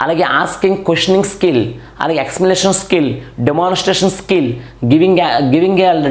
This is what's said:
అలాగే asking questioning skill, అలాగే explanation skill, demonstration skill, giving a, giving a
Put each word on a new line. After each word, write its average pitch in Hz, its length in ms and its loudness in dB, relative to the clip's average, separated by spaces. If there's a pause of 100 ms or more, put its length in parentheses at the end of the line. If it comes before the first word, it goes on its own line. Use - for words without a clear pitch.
అలాగే 165 200 0
asking 165 540 0
questioning 190 480 0
skill, 151 480 0 (280)
అలాగే 156 160 -2
explanation 185 560 0
skill, 151 480 -2 (200)
demonstration 180 680 0
skill, 180 380 0 (360)
giving 165 340 4
a, 135 360 0
giving 185 240 2
a 185 160 4 (160)